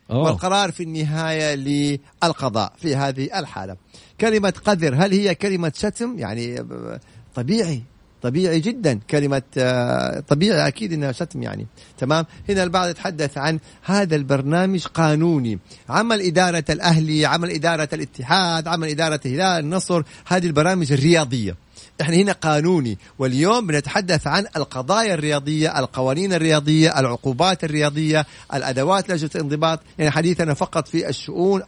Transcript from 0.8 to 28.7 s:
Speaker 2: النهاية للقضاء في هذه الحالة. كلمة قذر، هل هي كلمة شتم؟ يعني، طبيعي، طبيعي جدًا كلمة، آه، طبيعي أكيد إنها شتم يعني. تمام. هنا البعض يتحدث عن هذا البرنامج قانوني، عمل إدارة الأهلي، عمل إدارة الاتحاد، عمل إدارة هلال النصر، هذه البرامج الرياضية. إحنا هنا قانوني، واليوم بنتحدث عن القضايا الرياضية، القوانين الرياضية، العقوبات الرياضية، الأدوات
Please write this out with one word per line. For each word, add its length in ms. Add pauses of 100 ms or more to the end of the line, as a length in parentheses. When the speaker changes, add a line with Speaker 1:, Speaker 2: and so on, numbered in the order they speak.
Speaker 2:
النهاية 720
للقضاء 1200
في 180
هذه 420
الحالة. 380 (440)
كلمة 340 (100)
قذر، 300
هل 180
هي 220
كلمة 420
شتم؟ 420
يعني، 480 (680)
طبيعي، 480 (400)
طبيعي 380
جدًا 400 (100)
كلمة، 320 (160)
آه، 600
طبيعي 480
أكيد 240
إنها 200
شتم 300
يعني. 240 (320)
تمام. 280 (220)
هنا 140
البعض 260
يتحدث 500
عن 200 (240)
هذا 340
البرنامج 720
قانوني، 720 (300)
عمل 320
إدارة 500
الأهلي، 560
عمل 240
إدارة 420
الاتحاد، 760
عمل 200
إدارة 380
هلال 380
النصر، 380 (240)
هذه 200
البرامج 460
الرياضية. 640 (440)
إحنا 160
هنا 160
قانوني، 680 (200)
واليوم 480
بنتحدث 600
عن 200 (100)
القضايا 580
الرياضية، 640
القوانين 540
الرياضية، 680
العقوبات 640
الرياضية، 600 (280)
الأدوات 560